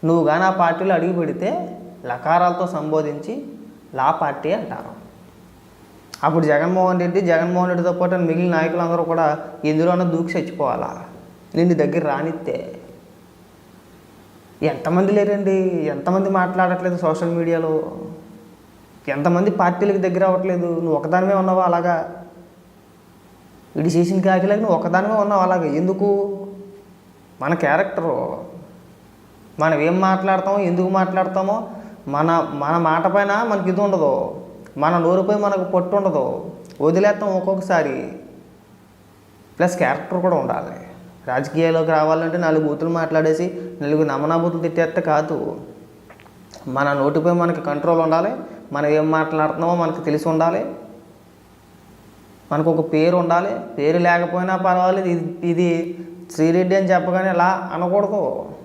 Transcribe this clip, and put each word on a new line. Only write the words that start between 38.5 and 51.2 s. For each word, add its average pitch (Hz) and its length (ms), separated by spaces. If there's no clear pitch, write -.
ప్లస్ 180 200
క్యారెక్టర్ 143 420
కూడా 175 160
ఉండాలి. - 500
రాజకీయాల్లోకి 160 640
రావాలంటే 160 480
నాలుగు 160 300
బూతులు 151 220
మాట్లాడేసి 165 720
నలుగురు 151 260
నమనా 147 280
బూతులు 165 260
తిట్టేస్తే 165 380
కాదు. 156 600
మన 139 240
నోటిపై 151 400
మనకి 170 280
కంట్రోల్ 147 400
ఉండాలి, 165 320
మనం 143 140
ఏం 151 240
మాట్లాడుతున్నామో 160 640
మనకు 165 260
తెలిసి 151 280
ఉండాలి, 165 360